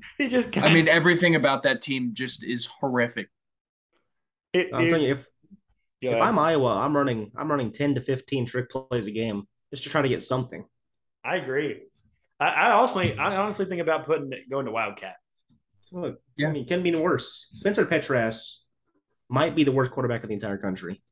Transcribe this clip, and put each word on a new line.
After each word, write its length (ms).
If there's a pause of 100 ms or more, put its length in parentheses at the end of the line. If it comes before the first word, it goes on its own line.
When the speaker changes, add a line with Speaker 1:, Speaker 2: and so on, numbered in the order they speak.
Speaker 1:
<laughs> 100
He 100
just 220
Speaker 2:
I 20
Speaker 1:
kinda 200
Speaker 2:
mean, 180
everything 460
about 280
that 180
team 320
just 300
is 220
horrific. 640 (1200)
Speaker 1:
It, 220
Speaker 3:
I'm 140
Speaker 1:
it 20
Speaker 3:
telling 160
you, 80
if, 120 (760)
Speaker 1:
Go 60
Speaker 3:
if 60
Speaker 1:
ahead. 120
Speaker 3:
I'm 120
Iowa, 420
I'm 160
running, 400
I'm 120
running 220
ten 240
to 60
fifteen 440
trick 240
plays 380
a 40
game 320 (280)
just 120
to 60
try 120
to 80
get 140
something. 420 (580)
Speaker 1:
I 140
agree. 460 (560)
I, 100
I 220
also, 280
I 380
honestly 280
think 160
about 240
putting 280
it, 160
going 160
to 80
Wildcat. 420 (760)
Speaker 3:
Look, 280 (160)
Speaker 2:
Yeah. 140
Speaker 3:
I 20
mean, 120
it 40
can 160
be 120
worse. 580
Spencer 320
Petras 720 (720)
might 260
be 80
the 80
worst 200
quarterback 320
in 60
the 60
entire 220
country. 440 (100)